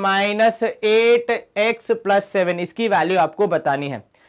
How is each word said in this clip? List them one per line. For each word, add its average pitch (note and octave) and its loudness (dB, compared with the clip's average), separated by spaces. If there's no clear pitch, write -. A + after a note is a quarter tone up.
minus G#3 0
eight A#3 2
x A3+ -2
plus G3 0
seven, F3 -2
इसकी G3+ -4
वैल्यू F3+ 0
आपको G3 0
बतानी C#3+ -2
है। A#2 -10